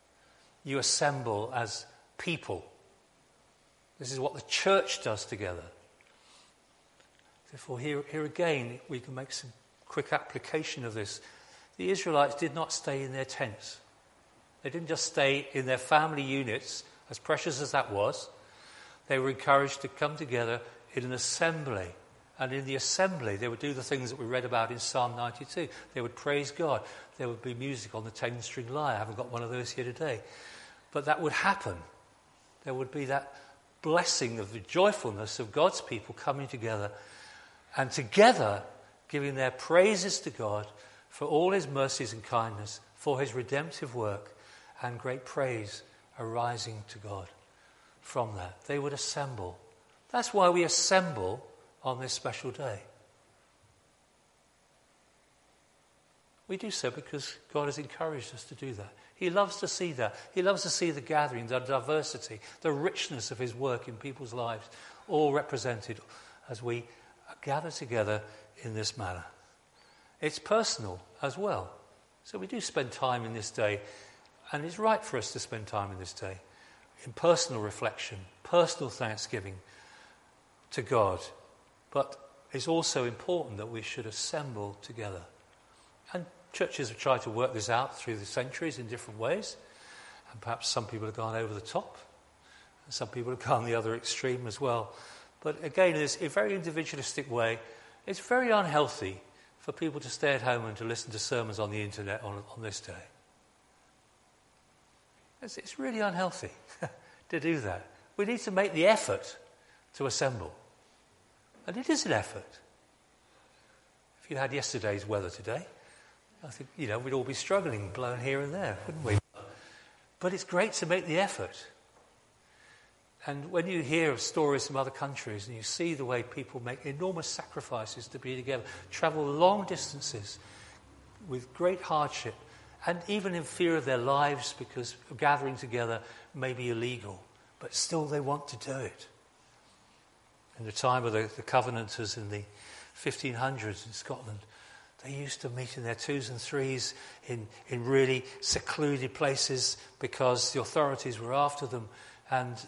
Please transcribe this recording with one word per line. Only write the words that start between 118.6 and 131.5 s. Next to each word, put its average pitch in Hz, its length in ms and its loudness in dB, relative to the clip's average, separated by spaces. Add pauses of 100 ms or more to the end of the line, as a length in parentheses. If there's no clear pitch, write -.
wouldn't 156 180 -6
we? 104 140 4 (1040)
But 180 120 0
it's 196 120 -4
great 202 300 4
to - 120 -2
make 180 200 2
the 160 120 2
effort. - 480 -2 (1600)
And 143 240 -6
when 175 160 2
you 180 160 0
hear 156 300 4
of 117 80 -2
stories 143 460 2
from 143 100 -6
other 135 140 0
countries 117 580 -6
and 123 80 -10
you 110 80 -8
see 170 300 0
the 135 100 -4
way 123 180 0
people 127 400 -10
make 123 240 -8
enormous 165 400 -4
sacrifices - 800 -6
to 127 120 -12
be 127 160 -6
together, 127 260 -2 (300)
travel 156 320 2
long 180 420 6
distances - 720 -6 (920)
with 127 240 -6